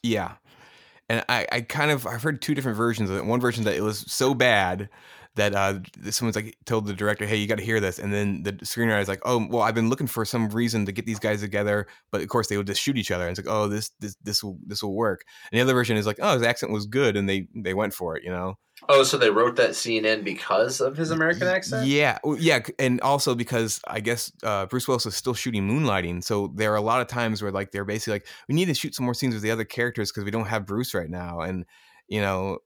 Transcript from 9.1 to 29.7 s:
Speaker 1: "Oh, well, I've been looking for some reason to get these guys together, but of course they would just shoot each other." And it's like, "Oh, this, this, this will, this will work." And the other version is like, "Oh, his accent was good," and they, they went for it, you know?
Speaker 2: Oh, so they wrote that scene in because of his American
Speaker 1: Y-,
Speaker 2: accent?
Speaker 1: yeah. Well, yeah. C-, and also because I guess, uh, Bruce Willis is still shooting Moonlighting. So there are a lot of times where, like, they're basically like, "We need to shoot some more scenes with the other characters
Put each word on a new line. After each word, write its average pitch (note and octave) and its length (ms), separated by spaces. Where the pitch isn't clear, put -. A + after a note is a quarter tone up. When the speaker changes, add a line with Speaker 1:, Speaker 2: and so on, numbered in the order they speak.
Speaker 1:
"Oh, A#2+ 260
well, A#2 120
I've A2 140
been A2+ 140
looking C3+ 180
for A2+ 180
some A2+ 240
reason A2 360
to G2+ 80
get A2 120
these A2 140
guys G#2 220
together, G#2 460
but G2 100
of - 80
course A#2 180
they G#2 100
would G2+ 100
just G2 140
shoot C#3 160
each G2+ 140
other." F2+ 160
And F2+ 100
it's G#2 80
like, E2 80
"Oh, G#2 160
this, G#2 300
this, G2+ 240
this G#2 200
will, F#2+ 220
this G2+ 180
will G2+ 100
work." G#2 300
And A2 60
the A#2+ 60
other C3 100
version A#2+ 240
is G2+ 80
like, G#2+ 160
"Oh, F#3 120
his A#2+ 100
accent A#2 300
was G#2 120
good," A2+ 320
and G2 120
they, G2 260
they F#2+ 180
went G2+ 200
for E2 240
it, - 80
you F2 40
know? F#2 280
Speaker 2:
Oh, C#3 140
so - 140
they A#2+ 120
wrote A#2 280
that A#2+ 180
scene A2+ 300
in A2 180
because G#2 580
of C3+ 160
his D#3+ 140
American E3 360
Speaker 1:
Y-, F#3 60
Speaker 2:
accent? F#3 340
Speaker 1:
yeah. C#3+ 380
Well, D3 120
yeah. D#3+ 280
C-, - 140
and B2+ 220
also C#3 340
because A#2 520
I A2 140
guess, A#2 320
uh, G2+ 220
Bruce B2 220
Willis B2 180
is G#2+ 100
still B2 200
shooting A2 340
Moonlighting. F#2+ 560
So G2+ 300
there G#2+ 180
are G#2+ 40
a G#2 40
lot A2+ 180
of A#2+ 80
times A2+ 360
where, G2+ 100
like, G2 180
they're G2 140
basically G#2+ 300
like, - 120
"We C3+ 60
need F3+ 100
to E3 80
shoot - 220
some B2+ 100
more B2 80
scenes B2 220
with G#2 80
the A2 80
other A2+ 140
characters A#2 460